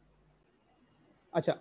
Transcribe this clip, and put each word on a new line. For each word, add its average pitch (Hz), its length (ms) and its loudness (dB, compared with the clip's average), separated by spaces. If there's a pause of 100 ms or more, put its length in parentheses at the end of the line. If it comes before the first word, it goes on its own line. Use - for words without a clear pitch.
(1300)
अच्छा, 165 280 0